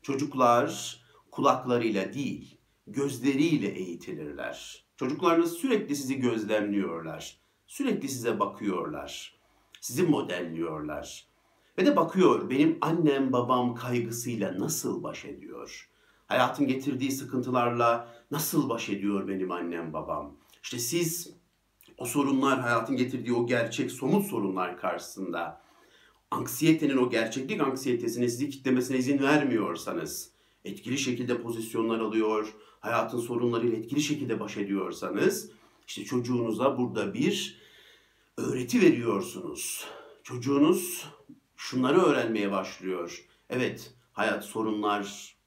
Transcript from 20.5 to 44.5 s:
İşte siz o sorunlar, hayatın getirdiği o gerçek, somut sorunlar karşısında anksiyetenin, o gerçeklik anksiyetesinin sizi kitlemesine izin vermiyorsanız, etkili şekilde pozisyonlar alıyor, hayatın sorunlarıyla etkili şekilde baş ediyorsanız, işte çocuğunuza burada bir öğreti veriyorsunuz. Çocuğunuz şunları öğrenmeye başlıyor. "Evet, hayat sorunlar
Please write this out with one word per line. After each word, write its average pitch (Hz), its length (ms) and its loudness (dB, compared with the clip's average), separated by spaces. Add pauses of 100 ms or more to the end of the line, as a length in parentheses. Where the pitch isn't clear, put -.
İşte 123 160 -8
siz 165 560 -2 (640)
o 123 60 -8
sorunlar, 135 560 2
hayatın 120 360 2
getirdiği 120 360 0
o 120 140 2
gerçek, 120 460 0
somut 196 340 2
sorunlar 92 500 -2
karşısında 85 840 -6 (680)
anksiyetenin, 151 680 2
o 123 140 4
gerçeklik 113 500 -2
anksiyetesinin 123 680 0
sizi 139 220 -2
kitlemesine 127 480 0
izin 135 200 2
vermiyorsanız, 104 1120 0 (340)
etkili 120 340 -6
şekilde 120 440 -2
pozisyonlar 113 580 -2
alıyor, 107 540 0 (260)
hayatın 113 380 -2
sorunlarıyla 120 600 0
etkili 143 220 -2
şekilde 123 400 -2
baş 104 160 -8
ediyorsanız, 98 920 -2 (360)
işte - 180 -10
çocuğunuza 123 760 0
burada 101 360 -2
bir 185 460 -2 (760)
öğreti 127 440 0
veriyorsunuz. - 1040 0 (360)
Çocuğunuz 139 840 2 (540)
şunları 131 400 4
öğrenmeye 113 500 4
başlıyor. 92 760 -4 (240)
"Evet, - 440 -4 (180)
hayat - 320 0
sorunlar 104 920 -2 (100)